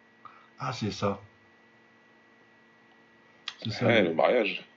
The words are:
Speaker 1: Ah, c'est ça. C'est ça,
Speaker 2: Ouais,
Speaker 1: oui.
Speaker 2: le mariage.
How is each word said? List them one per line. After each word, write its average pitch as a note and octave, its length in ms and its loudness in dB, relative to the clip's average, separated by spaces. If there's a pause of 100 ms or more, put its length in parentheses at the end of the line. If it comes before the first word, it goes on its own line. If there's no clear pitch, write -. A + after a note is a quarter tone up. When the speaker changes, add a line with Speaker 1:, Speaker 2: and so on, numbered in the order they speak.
(600)
Speaker 1:
Ah, C#3 120 -6
c'est G#2+ 200 -6
ça. G2+ 280 -4 (2500)
C'est A2 80 -4
ça, A#2 160 -2
Speaker 2:
Ouais, A2+ 140 6
Speaker 1:
oui. F2 80 4
Speaker 2:
le D#2+ 40 -2
mariage. F#2 500 2 (140)